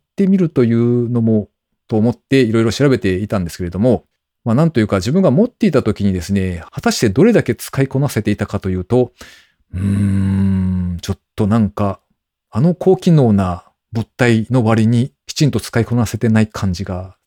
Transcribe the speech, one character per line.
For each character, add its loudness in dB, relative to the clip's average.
て 2
み 4
る 0
と 2
い 2
う 0
の -2
も 0
と -2
思 2
っ -2
て 0
い 2
ろ 2
い 2
ろ 0
調 2
べ 2
て -2
い -6
た -2
ん -2
で -8
す -14
け -6
れ -6
ど -6
も、 2
ま -2
あ、 2
な 2
ん 0
と 0
い 4
う 0
か -2
自 -2
分 2
が 2
持 2
っ 0
て -2
い 0
た 2
時 -2
に 2
で -2
す -8
ね、 -2
果 -14
た 0
し -6
て 0
ど 2
れ 6
だ 2
け -2
使 -6
い -2
こ -4
な 0
せ -4
て 0
い -4
た -6
か -4
と -6
い -2
う -6
と、 0
う -8
ー -6
ん、 0
ち -6
ょ -2
っ -14
と 0
な 2
ん 0
か、 -6
あ -4
の 2
高 2
機 2
能 4
な -2
物 -6
体 2
の 0
割 2
に 0
き -14
ち 0
ん 0
と -4
使 -4
い 2
こ -6
な 0
せ -6
て -2
な 4
い 2
感 -4
じ -8
が -10